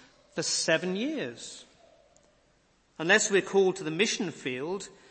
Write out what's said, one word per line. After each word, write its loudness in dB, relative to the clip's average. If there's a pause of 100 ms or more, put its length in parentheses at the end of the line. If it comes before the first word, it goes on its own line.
(360)
for -2
seven 0
years. -6 (1300)
Unless 4
we're 6
called 2
to -10
the -4
mission 0
field, -6 (220)